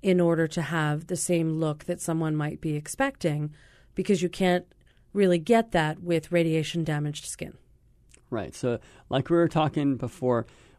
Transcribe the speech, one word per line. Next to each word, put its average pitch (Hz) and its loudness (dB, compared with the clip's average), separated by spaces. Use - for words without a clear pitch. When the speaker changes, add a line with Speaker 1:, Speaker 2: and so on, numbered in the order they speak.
Speaker 1:
in 180 4
order 165 4
to 160 -4
have 151 -2
the 175 -4
same 160 0
look 151 -2
that 175 -6
someone 160 -2
might 151 -4
be 151 -2
expecting, 151 -4
because 185 0
you 180 0
can't 180 0
really 185 4
get 226 2
that 156 0
with 170 -2
radiation 165 0
damaged 147 -4
skin. - -12
Speaker 2:
Right. 104 -6
So 120 -2
like 131 -2
we 170 4
were 170 4
talking 147 0
before, 120 0